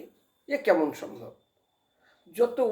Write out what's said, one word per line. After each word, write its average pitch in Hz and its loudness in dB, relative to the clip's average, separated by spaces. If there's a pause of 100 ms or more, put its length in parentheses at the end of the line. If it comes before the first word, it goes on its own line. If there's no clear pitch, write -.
(480)
এ 285 0 (100)
কেমন 160 4 (140)
সম্ভব? - -14 (1080)
যত 240 2 (140)